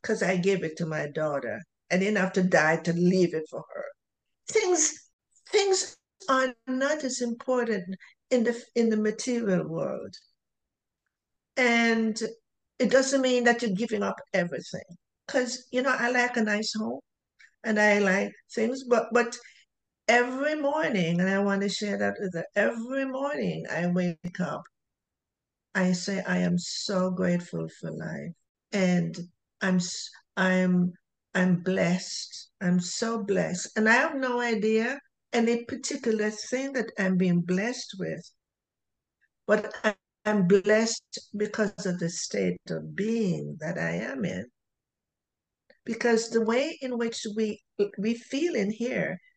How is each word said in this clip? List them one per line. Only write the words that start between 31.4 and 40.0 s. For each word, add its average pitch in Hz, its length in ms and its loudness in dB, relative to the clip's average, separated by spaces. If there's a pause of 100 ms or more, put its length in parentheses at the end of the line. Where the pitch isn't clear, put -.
blessed. - 880 -2 (100)
I'm 180 200 2
so 226 420 -4
blessed. 180 540 -2
And 220 120 4
I 226 60 8
have 294 220 2
no 247 240 -2
idea 226 580 0 (340)
any 233 340 2
particular 220 640 -2
thing 262 420 -6
that 240 260 -4
I'm 190 180 2
being 180 260 4
blessed 196 580 -4
with, 160 280 -8 (1200)
but 208 260 2 (120)
I, 214 100 0 (300)